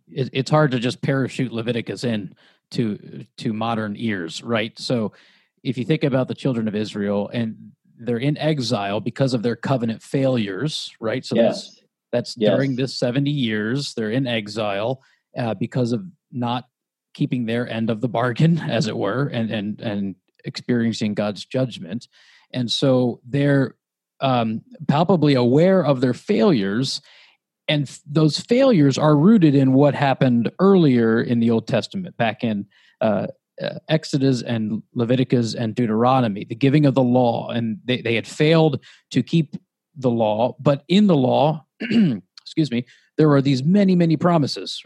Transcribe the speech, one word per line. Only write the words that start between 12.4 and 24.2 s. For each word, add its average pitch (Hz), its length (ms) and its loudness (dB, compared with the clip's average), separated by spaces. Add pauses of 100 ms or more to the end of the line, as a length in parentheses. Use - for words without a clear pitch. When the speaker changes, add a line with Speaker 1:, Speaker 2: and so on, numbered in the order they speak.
Speaker 1:
during 135 240 0
this 127 220 -4
seventy 139 340 -2
years, 117 640 -4
they're 110 160 -4
in 131 160 -2
exile, 107 760 -4 (340)
uh, 117 160 -4
because 117 380 -4
of 107 140 -4 (260)
not 120 360 -6 (460)
keeping 127 320 -4
their 117 240 -4
end 113 200 -4
of 110 120 -4
the 127 80 -2
bargain, 123 500 0
<laughs> - 180 -8
as 110 100 -2
it 110 100 -6
were, 117 300 -2
and, 117 240 -6
and, 104 300 -6
and 101 340 -6 (300)
experiencing 117 680 -4
God's 104 320 -6
judgment. 117 600 -8 (440)
And 123 180 -6
so 127 560 0
they're, 139 500 0 (440)
um, 120 420 0 (260)